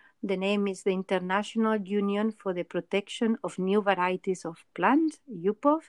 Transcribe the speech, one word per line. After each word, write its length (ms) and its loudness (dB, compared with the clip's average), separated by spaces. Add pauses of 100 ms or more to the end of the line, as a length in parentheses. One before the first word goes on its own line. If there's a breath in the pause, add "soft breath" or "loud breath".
(260 soft breath)
The 120 0
name 320 0
is 140 -8
the 80 2
International 840 0
Union 560 0
for 220 -6
the 100 -2
Protection 800 -2
of 160 -6
New 220 2
Varieties 640 -2
of 180 -10 (100)
Plants, 460 2 (100)
upof, 600 0